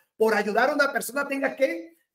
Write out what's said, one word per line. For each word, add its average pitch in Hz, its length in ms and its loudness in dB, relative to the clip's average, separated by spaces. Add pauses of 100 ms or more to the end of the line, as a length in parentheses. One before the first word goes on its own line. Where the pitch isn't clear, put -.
(160)
por 220 180 2
ayudar 208 360 2
a 302 40 0
una 285 180 2
persona 277 360 -4
tenga 269 260 -2
que, 320 420 -2 (180)